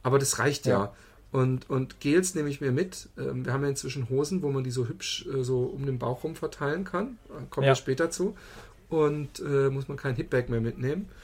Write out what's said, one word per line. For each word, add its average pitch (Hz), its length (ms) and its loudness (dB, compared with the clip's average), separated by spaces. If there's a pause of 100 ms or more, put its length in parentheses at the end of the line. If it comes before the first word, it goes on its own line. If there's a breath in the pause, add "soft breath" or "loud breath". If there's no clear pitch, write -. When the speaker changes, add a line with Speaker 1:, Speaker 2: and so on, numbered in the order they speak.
Speaker 1:
Aber 131 160 6
das 135 180 0
reicht 139 280 0
ja. 117 140 4
Speaker 2:
Ja. 101 140 -2 (380 soft breath)
Speaker 1:
Und, 131 380 2
und 131 320 -2
Gels 175 340 2
nehme 147 140 0
ich 139 120 -6
mir 139 100 2
mit. 180 360 -2 (100)
Ähm, 131 280 -4
wir 123 80 0
haben 139 100 0
ja 143 60 2
inzwischen 131 400 -4
Hosen, 147 320 2
wo 147 100 0
man 135 140 0
die 127 60 -4
so 120 160 0
hübsch, - 460 -6
äh, 131 100 2
so 123 200 2
um 139 220 -4
den 131 120 0
Bauch 123 280 -2
rum 160 100 -4
verteilen 151 480 -2
kann. 214 340 -4 (120)
Da - 60 -14 (140)
kommen 135 160 2
Speaker 2:
Ja. 139 60 8
Speaker 1:
wir 131 40 8
später 135 340 0
zu. 196 260 -2 (520 loud breath)
Und, 151 520 0
äh, 139 300 2
muss 135 180 -4
man 139 100 -6
kein 131 180 -2
Hipbag 123 320 0
mehr 117 140 0
mitnehmen. 131 480 -2 (140 soft breath)